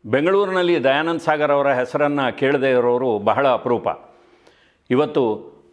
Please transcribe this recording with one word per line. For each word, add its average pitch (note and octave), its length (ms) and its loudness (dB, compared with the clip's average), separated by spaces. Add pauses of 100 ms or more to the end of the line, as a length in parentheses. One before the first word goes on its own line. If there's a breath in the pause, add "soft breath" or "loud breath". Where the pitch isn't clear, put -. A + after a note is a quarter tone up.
ಬೆಂಗಳೂರಿನಲ್ಲಿ F3 760 0
ದಯಾನಂದ್ D#3 360 0
ಸಾಗರ್ D3+ 300 0
ಅವರ C#3+ 180 2
ಹೆಸರನ್ನು C#3 680 -2
ಕೇಳದೇ C3+ 340 0
ಇರೋರು B2 480 2
ಬಹಳ A2 300 2
ಅಪರೂಪ. A#2+ 400 -2 (1000 soft breath)
ಇವತ್ತು B2+ 640 -2 (200)